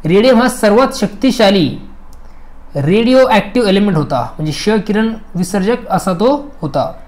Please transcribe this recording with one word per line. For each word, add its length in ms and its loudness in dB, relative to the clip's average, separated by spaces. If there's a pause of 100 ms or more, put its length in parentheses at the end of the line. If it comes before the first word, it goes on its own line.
रेडियम 360 4
हा 80 2
सर्वात 500 2
शक्तिशाली 680 2 (1080)
रेडिओ 540 4
ॲक्टिव्ह 400 2
एलिमेंट 280 2
होता, 240 0 (160)
म्हणजे 140 -4
क्ष 180 -2 (180)
किरण 260 0 (220)
विसर्जक 540 -2
असा 240 0
तो 180 2 (300)
होता. 300 -4 (160)